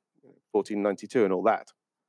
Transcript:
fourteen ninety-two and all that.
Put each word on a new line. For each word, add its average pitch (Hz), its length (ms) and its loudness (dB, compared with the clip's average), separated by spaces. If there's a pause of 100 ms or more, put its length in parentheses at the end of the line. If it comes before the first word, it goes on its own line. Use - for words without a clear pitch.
(520)
fourteen 101 300 -2
ninety-two 104 420 -2
and 95 80 2
all 90 120 0
that. 101 280 0 (380)